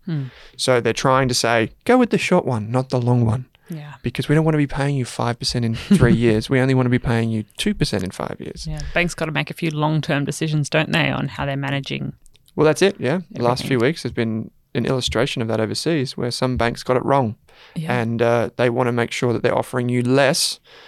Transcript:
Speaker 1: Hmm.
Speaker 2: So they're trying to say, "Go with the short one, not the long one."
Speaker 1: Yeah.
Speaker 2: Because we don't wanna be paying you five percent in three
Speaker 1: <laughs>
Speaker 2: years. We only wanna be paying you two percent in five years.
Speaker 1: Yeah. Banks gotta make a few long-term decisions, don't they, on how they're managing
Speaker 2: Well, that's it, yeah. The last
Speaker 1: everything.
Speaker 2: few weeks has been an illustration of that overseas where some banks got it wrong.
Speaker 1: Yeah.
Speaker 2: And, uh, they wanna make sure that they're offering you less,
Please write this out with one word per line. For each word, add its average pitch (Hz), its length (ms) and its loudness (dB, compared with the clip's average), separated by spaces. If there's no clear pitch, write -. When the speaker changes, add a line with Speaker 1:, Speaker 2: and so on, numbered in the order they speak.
Speaker 1:
Hmm. 151 200 -4
Speaker 2:
So 123 240 2
they're 113 120 2
trying 131 340 2
to 123 80 0
say, 113 340 2
"Go 247 160 4
with 240 100 2
the 208 80 2
short - 280 2
one, 113 260 -4
not 131 180 -2
the 131 120 0
long 120 240 4
one." 123 200 0
Speaker 1:
Yeah. 147 340 -12
Speaker 2:
Because - 260 -4
we 147 60 4
don't 160 100 4
wanna 156 120 2
be 147 100 2
paying 143 280 -2
you 123 100 -2
five 120 320 -4
percent 127 280 -2
in 113 100 0
three 127 380 4
Speaker 1:
<laughs> 117 120 2
Speaker 2:
years. 113 240 2
We 135 100 2
only 131 160 4
wanna 127 140 2
be 123 100 2
paying 117 300 0
you 110 140 -2
two 208 180 -2
percent 101 280 -2
in 90 80 -6
five - 280 -8
years. - 260 -12
Speaker 1:
Yeah. 151 140 -8
Banks 170 180 0
gotta 160 180 -4
make 151 200 -4
a - 40 -14
few 160 140 -4
long-term 151 560 0
decisions, 151 460 -2
don't 156 200 0
they, 151 200 0
on 131 160 -4
how 143 180 -6
they're 139 120 -4
managing 139 560 -6
Speaker 2:
Well, 147 100 4
that's 151 180 4
it, 196 160 4
yeah. 135 200 0
The 120 120 -6
last 120 180 0
Speaker 1:
everything. - 60 -6
Speaker 2:
few - 60 -
weeks 160 180 0
has 117 80 -6
been 113 380 -4
an 120 100 -2
illustration 127 560 0
of 110 60 -4
that 110 140 0
overseas 127 560 -2
where 120 120 -4
some 127 280 -2
banks 117 260 -2
got 127 140 0
it - 80 -4
wrong. 131 300 2
Speaker 1:
Yeah. 156 240 -2
Speaker 2:
And, 117 220 0
uh, 117 360 2
they 123 120 2
wanna 120 220 0
make 120 200 0
sure 123 220 0
that 117 80 -2
they're 120 160 2
offering 123 320 -2
you 123 140 0
less, 135 560 2